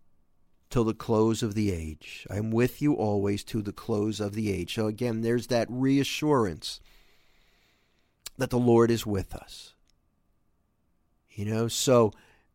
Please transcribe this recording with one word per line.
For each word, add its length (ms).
till 140
the 120
close 500
of 100
the 160
age." 580
"I 100
am 120
with 320
you 120
always 500
to 180
the 100
close 460
of 160
the 160
age." 240
So 140
again, 320
there's 260
that 240
reassurance 1080
that 140
the 80
Lord 320
is 160
with 260
us. 420
You 140
know, 240
so 440